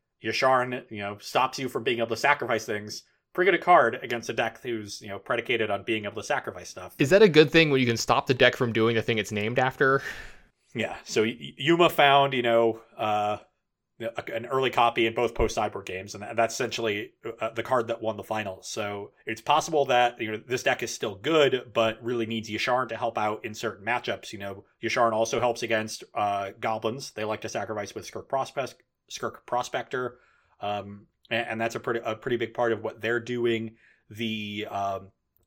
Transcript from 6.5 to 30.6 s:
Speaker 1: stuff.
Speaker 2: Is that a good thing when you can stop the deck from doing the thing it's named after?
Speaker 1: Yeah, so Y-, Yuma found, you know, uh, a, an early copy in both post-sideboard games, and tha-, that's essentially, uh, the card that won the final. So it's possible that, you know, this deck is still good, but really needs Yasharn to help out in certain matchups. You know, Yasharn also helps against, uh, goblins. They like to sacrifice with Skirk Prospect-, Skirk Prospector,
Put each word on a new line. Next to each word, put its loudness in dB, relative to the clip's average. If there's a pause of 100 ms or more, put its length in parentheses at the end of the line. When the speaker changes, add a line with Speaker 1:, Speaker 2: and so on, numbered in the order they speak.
Speaker 1:
stuff. -16
Speaker 2:
Is 2
that 8
a 10
good 8
thing 6
when 4
you 4
can 2
stop 0
the 2
deck 6
from -2
doing 2
the 2
thing 0
it's -4
named -2
after? 2 (720)
Speaker 1:
Yeah, -4
so 2
Y-, -4
Yuma 6
found, 6
you 2
know, 4 (160)
uh, -2 (640)
a, -8
an -8
early 0
copy 4
in 0
both 0
post-sideboard -2
games, -10
and -14
tha-, -12
that's 2
essentially, -4 (280)
uh, -2
the -6
card 0
that -4
won -4
the -10
final. -6
So -8 (140)
it's -6
possible 2
that, 2
you -4
know, -6
this -4
deck 0
is -6
still -6
good, 2
but 0
really -2
needs -6
Yasharn 0
to -8
help -4
out -2
in -10
certain -8
matchups. -4
You -14
know, -12 (180)
Yasharn 2
also 0
helps 0
against, -2 (100)
uh, -2 (100)
goblins. -4
They -8
like -4
to -8
sacrifice -6
with -12
Skirk -14
Prospect-, -6 (260)
Skirk -10
Prospector, -4 (420)